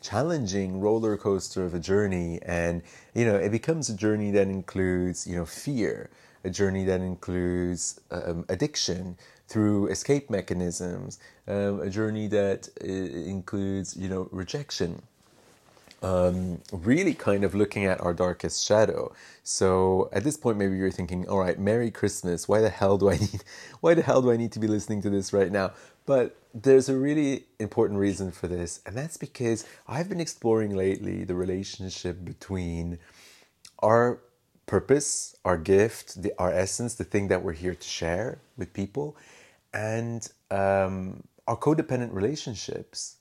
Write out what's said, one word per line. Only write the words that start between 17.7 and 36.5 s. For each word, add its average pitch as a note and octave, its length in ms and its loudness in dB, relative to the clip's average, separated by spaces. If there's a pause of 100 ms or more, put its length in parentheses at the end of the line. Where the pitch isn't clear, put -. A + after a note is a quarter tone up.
at F#2+ 160 2
our F2 140 0
darkest F2+ 520 -2
shadow. G#2 480 4 (300)
So F#2 720 4
at G2+ 100 0
this D3 140 0
point, A2+ 200 0
maybe G2 200 0
you're F#2+ 140 0
thinking, F2+ 360 -4
"All G2 120 2
right, F2+ 200 0
Merry A2 320 2
Christmas. F#2 560 -2
Why G#2 140 6
the G#2+ 80 4
hell G2 280 4
do G2 120 6
I F2 80 4
need, - 260 -4 (180)
<laughs> - 200 -20
why E3 140 6
the D#3+ 60 4
hell C3 200 6
do B2 100 6
I A#2 60 4
need A#2 160 -2
to A2 60 -6
be G#2+ 80 2
listening G#2+ 340 0
to G#2 80 -2
this G2 240 -2
right F#2+ 180 4
now?" F#2+ 220 0 (320)
But C3 320 2 (160)
there's C3 340 6
a C3+ 80 0
really C#3 520 0 (120)
important G#2 400 0
reason G2 320 0
for - 160 -8
this, F2 380 -6
and F#2+ 100 -10
that's D3 220 -10
because A2+ 480 -4 (240)
I've D#3+ 180 -6
been F3+ 140 -4
exploring A2+ 520 0
lately F#2+ 520 -2
the F#2 100 -4
relationship F#2 880 -6
between E2+ 720 -6 (840)
our A#2 420 4 (460)
purpose, - 760 0
our F2+ 140 4
gift, F#2+ 640 2
the, G2 180 -2
our F2+ 100 2
essence, G2 460 -2